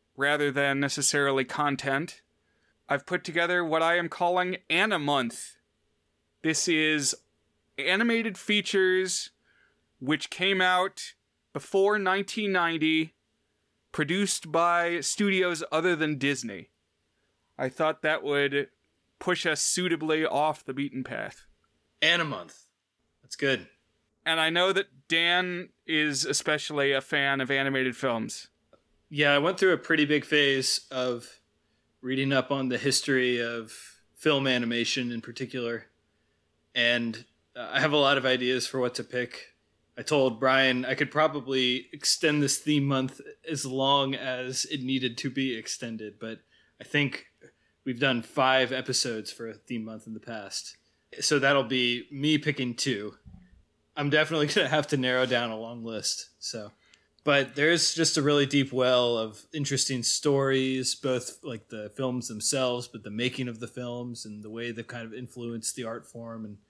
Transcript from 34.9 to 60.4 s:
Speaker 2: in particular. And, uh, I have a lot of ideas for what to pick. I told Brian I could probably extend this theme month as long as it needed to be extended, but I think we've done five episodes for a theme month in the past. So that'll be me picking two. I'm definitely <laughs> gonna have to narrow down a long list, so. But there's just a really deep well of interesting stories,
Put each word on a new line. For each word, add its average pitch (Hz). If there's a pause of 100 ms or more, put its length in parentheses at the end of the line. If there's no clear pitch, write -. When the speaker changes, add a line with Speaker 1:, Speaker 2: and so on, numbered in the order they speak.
Speaker 2:
in 117
particular. 117 (880)
And, 117 (300)
uh, 117
I 135
have 151
a 147
lot 143
of 127
ideas 127
for 135
what 123
to 120
pick. - (420)
I 107
told 131
Brian 131
I 131
could 143
probably 131
extend 151
this 139
theme 147
month 135 (300)
as 139
long 135
as 127
it 143
needed 127
to 131
be 131
extended, 107
but 113 (380)
I 123
think 143 (600)
we've 123
done 127
five 131
episodes 123
for 113
a 104
theme 113
month 110
in 113
the 107
past. 107 (420)
So 147
that'll 135
be 120
me 147
picking 139
two. 107 (800)
I'm 143
definitely 151
<laughs> 147
gonna 170
have 147
to 147
narrow 127
down 120
a 110
long 113
list, 110
so. 104 (520)
But 139
there's 156
just 160
a 156
really 143
deep 139
well 123
of 110
interesting 135
stories, 135